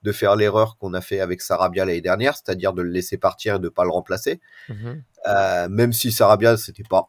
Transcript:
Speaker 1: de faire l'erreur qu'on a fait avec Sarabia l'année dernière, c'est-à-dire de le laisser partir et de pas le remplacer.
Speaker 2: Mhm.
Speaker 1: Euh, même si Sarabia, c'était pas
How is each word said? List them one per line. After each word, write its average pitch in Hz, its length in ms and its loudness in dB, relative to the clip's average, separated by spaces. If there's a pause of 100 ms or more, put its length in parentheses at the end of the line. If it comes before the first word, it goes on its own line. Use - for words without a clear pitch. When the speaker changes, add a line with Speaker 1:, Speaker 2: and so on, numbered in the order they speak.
Speaker 1:
de 104 100 -2
faire 101 240 2
l'erreur 107 420 2
qu'on 92 180 -10
a 92 40 -2
fait 95 220 -6
avec 90 200 -4
Sarabia 92 440 0
l'année 85 160 -2
dernière, 104 340 0
c'est-à-dire 95 380 -4
de 90 80 -6
le 90 80 -4
laisser 90 280 -4
partir 98 380 -2
et 95 40 -2
de 87 100 -6
pas 90 140 0
le 90 80 0
remplacer. 98 500 -4 (260)
Speaker 2:
Mhm. 120 360 -12 (240)
Speaker 1:
Euh, 92 420 0
même 117 240 2
si 117 180 -2
Sarabia, 110 460 6
c'était - 260 -12
pas - 260 0